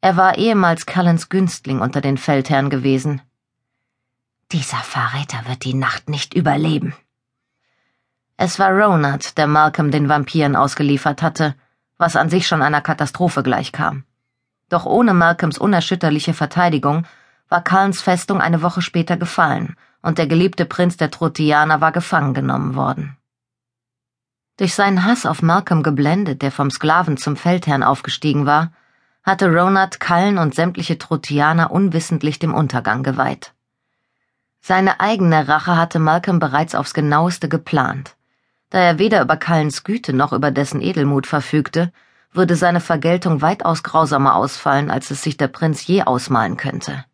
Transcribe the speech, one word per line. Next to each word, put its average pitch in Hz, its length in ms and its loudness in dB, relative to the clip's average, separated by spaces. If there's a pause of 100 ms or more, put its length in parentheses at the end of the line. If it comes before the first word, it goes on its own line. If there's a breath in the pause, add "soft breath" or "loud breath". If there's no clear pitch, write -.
Er 190 180 2
war 185 180 4
ehemals 190 480 2
Cullens 175 460 0
Günstling 170 500 -2
unter 123 220 -2
den 135 160 0
Feldherren 139 500 0
gewesen. 135 540 -2 (1300)
Dieser 143 240 -4
Verräter 123 720 -6
wird 127 160 -8
die 131 80 -4
Nacht - 380 -4
nicht 147 240 -6
überleben. 151 600 0 (1400)
Es 180 220 -2
war 190 120 2
Ronald, 175 680 2
der 156 80 2
Malcolm 151 440 2
den 147 180 2
Vampiren 147 480 0
ausgeliefert 143 680 0
hatte, 160 320 0 (420)
was 170 200 0
an 160 120 2
sich 180 180 2
schon 165 140 0
einer 147 220 2
Katastrophe 156 600 -2
gleichkam. 135 600 -4 (640)
Doch 175 160 0
ohne 226 300 2
Malcolms 170 420 2
unerschütterliche 170 760 0
Verteidigung 160 720 0 (420 loud breath)
war 175 160 0
Cullens 190 380 2
Festung 180 380 0
eine 170 200 2
Woche 170 220 -2
später 170 340 -2
gefallen 170 600 -2 (260 soft breath)
und - 160 -2
der 165 80 2
geliebte 170 400 2
Prinz 175 320 -2
der 156 120 0
Trotianer 156 680 2
war 160 120 2
gefangen 151 420 -2
genommen 131 400 -4
worden. 135 420 -4 (1400)
Durch 185 180 -2
seinen 196 300 2
Hass 240 200 2
auf 143 160 -2
Malcolm 165 420 2
geblendet, 151 600 0
der 139 100 -2
vom 143 180 -2
Sklaven 160 460 0
zum 143 200 -4
Feldherrn 170 460 0
aufgestiegen 143 640 0
war, 151 260 -2 (520 soft breath)
hatte 190 240 0
Ronald 185 520 2
Cullen 190 380 0
und 160 160 0
sämtliche 170 440 -2
Trotianer 151 720 0
unwissentlich 160 680 -2
dem 165 160 -4
Untergang 127 480 -2
geweiht. 131 520 -4 (1080)
Seine 190 400 0
eigene 175 480 2
Rache 151 280 0
hatte 165 220 0
Malcolm 170 400 2
bereits 160 360 0
aufs - 200 -4
Genaueste 156 540 0
geplant, 139 680 -2 (540)
da - 80 -2
er 175 200 4
weder 202 240 4
über 131 140 2
Cullens 160 480 0
Güte 214 280 -4
noch 139 200 2
über 143 180 0
dessen 143 300 -2
Edelmut 143 460 0
verfügte, 156 680 -2 (400 soft breath)
würde 175 240 2
seine 175 240 2
Vergeltung 165 600 0
weitaus 165 420 0
grausamer 139 520 2
ausfallen, 139 560 0
als 135 200 -4
es 143 120 -8
sich 151 140 -4
der 139 120 0
Prinz 156 380 -2
je 185 160 2
ausmalen 113 540 0
könnte. - 580 -8